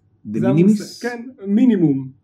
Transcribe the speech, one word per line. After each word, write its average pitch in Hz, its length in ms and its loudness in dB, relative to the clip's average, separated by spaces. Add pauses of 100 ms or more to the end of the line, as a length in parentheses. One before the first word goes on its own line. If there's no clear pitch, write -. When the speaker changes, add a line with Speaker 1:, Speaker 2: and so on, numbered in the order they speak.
(260)
Speaker 1:
דה 107 140 -6
Speaker 2:
זה 113 80 -2
Speaker 1:
מינימיס? 180 340 2
Speaker 2:
המושג, - 280 -10
כן, 233 380 -14
מינימום, 180 640 2 (140)